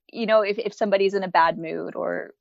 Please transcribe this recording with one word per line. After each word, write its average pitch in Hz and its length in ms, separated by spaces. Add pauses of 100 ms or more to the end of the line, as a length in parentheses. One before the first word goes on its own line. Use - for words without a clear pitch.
(100)
You 226 140
know, 220 160
if, 202 180
if - 140
somebody's 196 400
in 196 100
a 185 60
bad 165 300
mood 165 360
or - 460